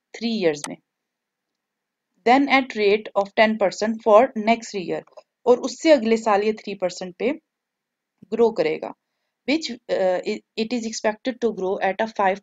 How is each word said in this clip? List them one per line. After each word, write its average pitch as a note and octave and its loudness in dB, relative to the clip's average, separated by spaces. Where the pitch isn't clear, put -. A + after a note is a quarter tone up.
थ्री A#3 -6
ईयर्स E3+ -2
में, - -12
then C4+ 6
at C4 0
rate G#3 2
of G3 -2
ten A3 4
percent A3 -2
for G#3+ 8
next A#3 -2
year, D#3+ -6
और A#3+ 4
उससे C4+ 0
अगले A3+ 4
साल G#3+ 0
ये G#3+ 0
थ्री G#3 -10
परसेंट F#3 -8
पे A3+ -2
ग्रो A3+ 2
करेगा, D#3+ -4
which, D#4 -2
uh, F#3 -2
it, G#3+ -6
it A3+ -4
is A3+ -6
expected A3 -4
to G#3+ 0
grow F#3 -4
at F#3+ -2
a A3+ -2
five G3 0